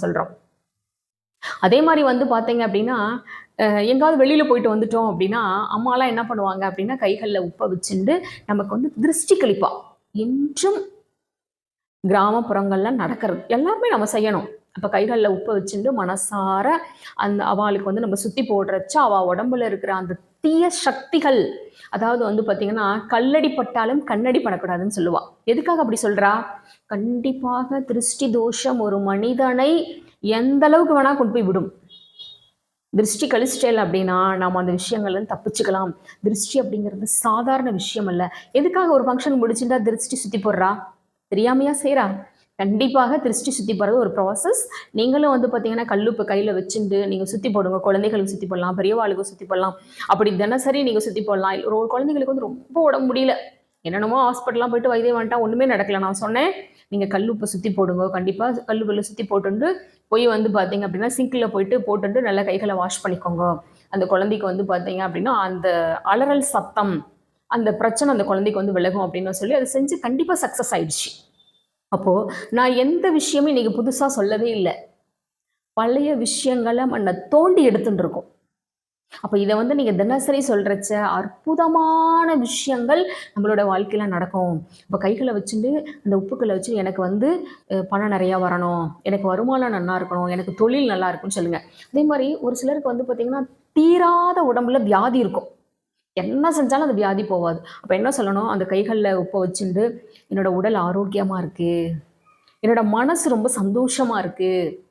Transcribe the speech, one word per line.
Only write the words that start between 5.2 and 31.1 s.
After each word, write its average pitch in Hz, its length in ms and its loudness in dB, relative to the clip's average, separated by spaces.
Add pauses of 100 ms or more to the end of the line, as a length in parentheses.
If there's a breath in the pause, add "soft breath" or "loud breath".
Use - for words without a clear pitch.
அம்மாலாம் 247 360 2
என்ன 226 100 -2
பண்ணுவாங்க 196 460 -2
அப்படின்னா, 196 360 -4
கைகள்ல 208 340 0 (100)
உப்பை - 240 -6
வச்சுண்டு 190 420 0 (320 loud breath)
நமக்கு 202 300 -2
வந்து 277 240 -2
திருஷ்டி 320 360 2
கழிப்பா. 202 340 2 (420)
என்றும் 285 680 0 (1300)
கிராமப்புறங்கள்ல 202 840 2 (120)
நடக்கிறது 180 460 -2
எல்லாருமே 381 400 0
நம்ம 220 240 0
செய்யணும். 214 360 0 (240)
அப்ப 196 280 -2
கைகள்ல 220 360 2
உப்பை 214 200 -4
வச்சுண்டு 202 340 -2 (100)
மனசார 190 640 -2 (480 loud breath)
அந்த 202 300 -2
அவளுக்கு 202 460 0
வந்து 208 100 -2
நம்ம 208 160 -2
சுத்தி 226 260 -4
போடுறச்ச 190 520 -2 (120)
அவ 185 280 2
உடம்புல 240 360 -2
இருக்கிற 196 240 -4
அந்த 185 220 -6 (240)
தீய 330 300 2
சக்திகள், 277 720 0 (500 loud breath)
அதாவது 233 340 0
வந்து 208 180 0
பாத்தீங்கன்னா, 208 640 -2
கல்லடி 269 440 4
பட்டாலும் 254 540 -2
கண்ணடி 247 340 2
படக்கூடாதுன்னு 185 580 -2
சொல்லுவா. 170 240 0 (240)
எதுக்காக 311 360 2
அப்படி 226 220 0
சொல்றா? 202 300 2 (540 soft breath)
கண்டிப்பாக 247 920 -2
திருஷ்டி 247 500 -2
தோஷம் 233 500 0
ஒரு 202 180 0
மனிதனை 247 720 2 (500 loud breath)
எந்த 254 460 2
அளவுக்கு 320 300 6
வேணா 277 200 4